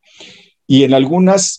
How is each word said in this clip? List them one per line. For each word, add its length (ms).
Y 160
en 100
algunas, 640